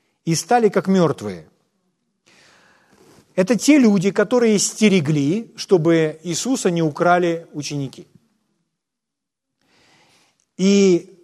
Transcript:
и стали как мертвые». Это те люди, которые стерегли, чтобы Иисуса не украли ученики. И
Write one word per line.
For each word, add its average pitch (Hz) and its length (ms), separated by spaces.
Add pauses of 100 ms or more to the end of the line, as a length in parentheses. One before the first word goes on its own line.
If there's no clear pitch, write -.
(240)
и 165 100
стали 226 360
как - 180
мертвые». 123 600 (1900)
Это 190 200
те 285 240
люди, 202 340
которые 214 460
стерегли, 175 1000
чтобы 165 640
Иисуса 185 480
не 170 100
украли 170 720
ученики. 143 560 (2500)
И 190 680